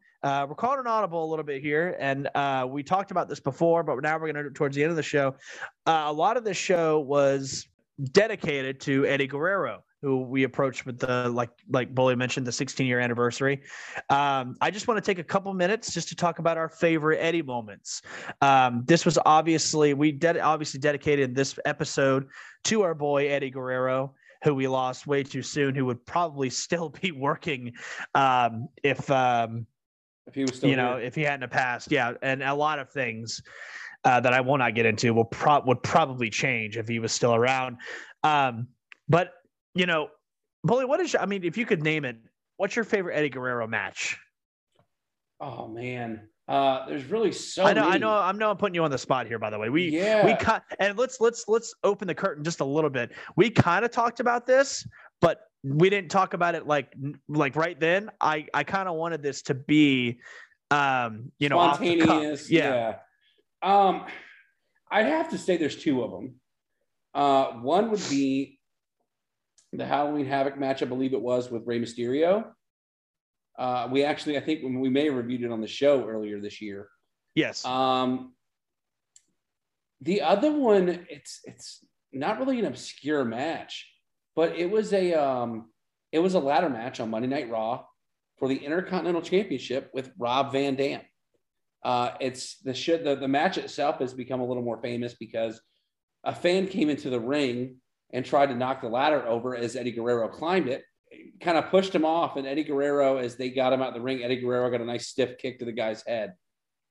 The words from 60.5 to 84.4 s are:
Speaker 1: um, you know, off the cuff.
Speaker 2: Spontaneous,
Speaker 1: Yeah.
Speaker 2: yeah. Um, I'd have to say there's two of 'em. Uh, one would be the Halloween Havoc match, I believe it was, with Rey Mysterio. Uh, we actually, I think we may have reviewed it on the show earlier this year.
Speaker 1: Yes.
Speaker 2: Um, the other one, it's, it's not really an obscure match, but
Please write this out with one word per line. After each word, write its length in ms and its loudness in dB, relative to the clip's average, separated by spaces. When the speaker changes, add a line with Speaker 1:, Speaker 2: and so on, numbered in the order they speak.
Speaker 1:
um, 640 0
you 100 0
know, 120 4
off 180 4
the 200 2
cuff. 100 6
Speaker 2:
Spontaneous, 420 0
Speaker 1:
Yeah. 460 2
Speaker 2:
yeah. 240 6
Um, 200 0
I'd 160 2
have 240 0
to 80 -6
say 180 0
there's 240 -2
two 220 0
of 100 -6
'em. 280 -12
Uh, 460 4
one 320 2
would 180 -2
be 480 0
the 140 -6
Halloween 400 -2
Havoc 320 -2
match, 240 -2
I 40 -2
believe 260 -2
it 100 -2
was, 260 0
with 160 -8
Rey 140 -2
Mysterio. 720 0
Uh, 320 -2
we 140 4
actually, 340 -2
I 20 -2
think 220 -4
we 260 -2
may 160 2
have 100 0
reviewed 280 -4
it 100 -4
on 80 -4
the 80 -6
show 400 2
earlier 320 -6
this 220 -12
year. 260 -12
Speaker 1:
Yes. 320 -2
Speaker 2:
Um, 680 0
the 220 0
other 280 4
one, 600 2
it's, 340 -18
it's 400 -20
not 280 -4
really 200 -2
an 60 0
obscure 580 -4
match, 640 -6
but 220 2